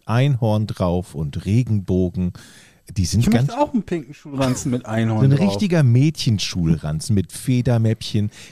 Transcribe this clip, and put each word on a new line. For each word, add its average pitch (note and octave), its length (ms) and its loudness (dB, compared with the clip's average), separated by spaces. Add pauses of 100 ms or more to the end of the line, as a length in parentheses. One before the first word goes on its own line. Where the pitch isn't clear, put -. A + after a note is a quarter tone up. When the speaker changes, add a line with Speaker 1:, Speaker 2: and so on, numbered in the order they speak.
Speaker 1:
Einhorn A2 640 2
drauf F2+ 480 -2
und D2+ 300 -6
Regenbogen. F#2 880 0 (560)
Die - 140 -2
sind F#2+ 160 0
Speaker 2:
Ich B2+ 100 2
Speaker 1:
ganz C#3+ 200 2
Speaker 2:
möchte B3 120 -4
auch D4 120 0
einen A3 100 -2
pinken D3 300 -8
Schulranzen C3+ 580 -4
mit B2 140 -4
Einhorn A2 340 0
Speaker 1:
So C3+ 60 4
ein C3+ 60 6
Speaker 2:
drauf. C#3+ 100 4
Speaker 1:
richtiger G3 420 2
Mädchenschulranzen F#2 1300 0
mit F#2 180 -2
Federmäppchen. A#2 960 0 (200)